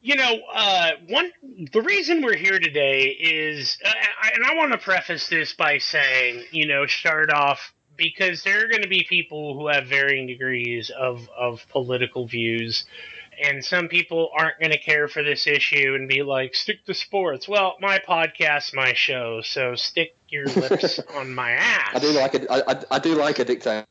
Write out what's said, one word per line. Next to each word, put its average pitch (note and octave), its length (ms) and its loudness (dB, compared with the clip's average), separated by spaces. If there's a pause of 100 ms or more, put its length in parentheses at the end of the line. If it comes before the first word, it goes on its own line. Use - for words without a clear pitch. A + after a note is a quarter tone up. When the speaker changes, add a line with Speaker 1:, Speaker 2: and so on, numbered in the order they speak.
Speaker 1:
you C4+ 120 0
know, B3 240 0 (120)
uh, F#3 400 2 (180)
one, E4+ 220 0 (400)
the A3+ 120 4
reason E4 400 2
we're A3+ 120 2
here F#3+ 220 2
today C#3 460 2
is, D3+ 800 0
uh, G3 40 2 (340)
I, A3 100 2
and A#3 100 0
I C#4+ 120 2
wanna C#4+ 240 0
preface F3+ 500 -2
this D#3+ 240 0
by D3 240 2
saying, C3 720 2
you D#3 180 0
know, C#3+ 200 2
start D#3 440 2
off, C#3+ 400 2 (260)
because E3 440 0
there G#3 240 2
are - 20 -6
gonna G#3+ 200 0
be F3+ 200 2
people D3+ 460 -4
who D3 140 -6
have C#3+ 180 2
varying C#3 400 2
degrees A#2+ 640 -4
of, B2 480 -4
of A#2+ 320 -4
political B2 560 -2
views, A#2 600 -2 (540)
and C#3 240 -2
some F3 260 -2
people E3 460 0
aren't D#3+ 240 0
gonna D#3 200 2
care D3+ 280 2
for D3+ 140 -4
this D3 240 0
issue C#3+ 480 2
and C3+ 160 -4
be C3+ 140 2
like, C3 320 -2
"Stick - 300 -4
to F#3 100 -6
sports." F3 520 -4
Well, G3 320 2
my G3 200 2
podcast, D#3+ 760 0
my B2+ 200 2
show, A#2 500 -2
so B2+ 320 -4
stick - 400 -4 (140)
your C#3+ 160 -6
lips C#3 640 0
Speaker 2:
<laughs> - 80 -14
Speaker 1:
on C3 200 -8
my B2 160 -2
ass. D#3 420 0
Speaker 2:
I B2+ 60 0
do D3 120 2
like C3+ 220 2
a, - 180 -2
I, C3 220 2
I, C3+ 160 -6
I C3+ 100 0
do D#3+ 140 2
like D3 240 2
a B2 80 0
dictator A#2 460 -2